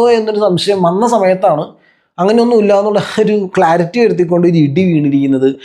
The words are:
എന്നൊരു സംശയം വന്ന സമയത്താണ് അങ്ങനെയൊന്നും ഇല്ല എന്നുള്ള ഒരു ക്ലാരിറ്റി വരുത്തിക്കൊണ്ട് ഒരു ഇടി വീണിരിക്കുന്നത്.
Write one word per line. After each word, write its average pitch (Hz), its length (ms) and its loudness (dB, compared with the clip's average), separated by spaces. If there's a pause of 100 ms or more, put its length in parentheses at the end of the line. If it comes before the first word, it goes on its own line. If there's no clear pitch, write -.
(200)
എന്നൊരു 214 280 -4
സംശയം 190 420 -2
വന്ന 202 280 -2
സമയത്താണ് 185 500 0 (560)
അങ്ങനെയൊന്നും 233 400 2
ഇല്ല 208 180 2
എന്നുള്ള 208 200 -2 (240)
ഒരു 214 100 0 (240)
ക്ലാരിറ്റി 170 460 0
വരുത്തിക്കൊണ്ട് 175 480 0
ഒരു 165 140 2
ഇടി 143 220 -2
വീണിരിക്കുന്നത്. 139 600 0 (140)